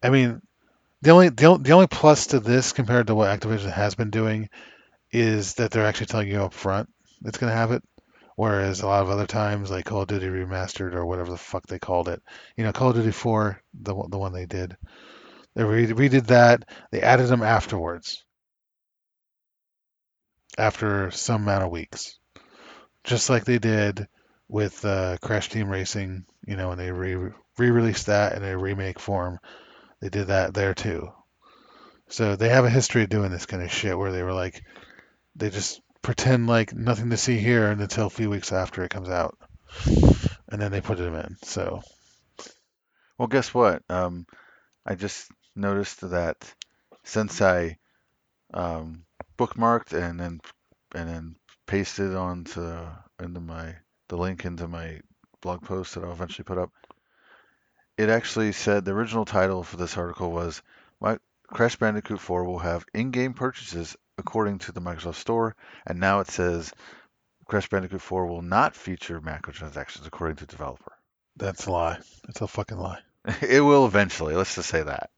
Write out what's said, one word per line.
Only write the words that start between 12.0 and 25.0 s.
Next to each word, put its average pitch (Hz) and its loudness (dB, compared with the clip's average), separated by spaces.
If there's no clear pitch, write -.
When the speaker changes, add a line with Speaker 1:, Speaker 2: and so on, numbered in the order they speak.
Speaker 1:
it, 85 -6
you 113 -2
know, 104 -2
Call 127 2
of 117 2
Duty 110 2
four, 107 0
the 104 -6
one, 95 -8
the 98 -6
one 98 -6
they 90 -8
did, 92 -8
they 113 0
re-, 110 4
redid 123 4
that. 120 8
They 110 -2
added 123 6
them 123 4
afterwards, 92 -2
after 101 0
some 110 -2
amount 98 0
of 87 -4
weeks, - -12
just - 0
like 120 2
they 120 2
did 104 0
with, 104 -4
uh, 92 -2